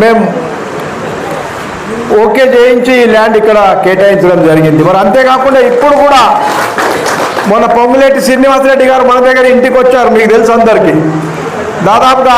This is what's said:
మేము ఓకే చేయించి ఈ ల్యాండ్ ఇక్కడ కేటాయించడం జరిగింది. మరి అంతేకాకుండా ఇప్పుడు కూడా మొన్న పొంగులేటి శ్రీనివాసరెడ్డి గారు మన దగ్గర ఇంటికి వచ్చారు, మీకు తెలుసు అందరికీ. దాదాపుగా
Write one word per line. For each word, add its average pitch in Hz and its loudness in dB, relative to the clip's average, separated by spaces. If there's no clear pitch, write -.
మేము 226 2
ఓకే 226 0
చేయించి 247 2
ఈ - 2
ల్యాండ్ 220 0
ఇక్కడ 214 2
కేటాయించడం 185 2
జరిగింది. 156 2
మరి 190 2
అంతేకాకుండా 262 2
ఇప్పుడు 285 2
కూడా 277 4
మొన్న 233 2
పొంగులేటి 262 2
శ్రీనివాసరెడ్డి 269 2
గారు 262 0
మన 247 2
దగ్గర 254 2
ఇంటికి 254 0
వచ్చారు, 247 2
మీకు 220 2
తెలుసు 233 2
అందరికీ. 190 2
దాదాపుగా 254 2